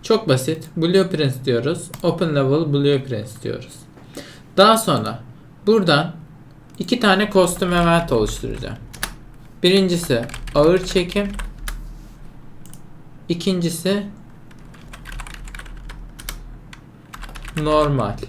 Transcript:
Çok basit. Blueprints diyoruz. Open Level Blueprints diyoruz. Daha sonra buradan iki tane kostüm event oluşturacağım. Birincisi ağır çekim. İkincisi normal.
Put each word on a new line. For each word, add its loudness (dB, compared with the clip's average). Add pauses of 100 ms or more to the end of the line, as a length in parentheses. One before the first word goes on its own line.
Çok 2
basit. 0
Blueprints 2 (100)
diyoruz. 0 (120)
Open 0
Level 2
Blueprints 0
diyoruz. -8 (840)
Daha 8
sonra 0 (480)
buradan 4 (680)
iki 0
tane 4
kostüm 2
event 4
oluşturacağım. -2 (840)
Birincisi 2 (300)
ağır 6
çekim. 0 (2000)
İkincisi 0 (3500)
normal. 2 (140)